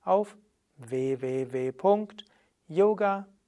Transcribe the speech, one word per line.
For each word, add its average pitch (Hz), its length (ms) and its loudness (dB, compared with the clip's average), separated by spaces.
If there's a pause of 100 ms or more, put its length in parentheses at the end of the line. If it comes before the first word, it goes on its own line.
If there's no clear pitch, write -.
auf 202 320 0 (400)
w 131 440 -4
w 131 320 -4
w 127 200 -4
punkt 208 520 0 (420)
yoga 196 600 0 (200)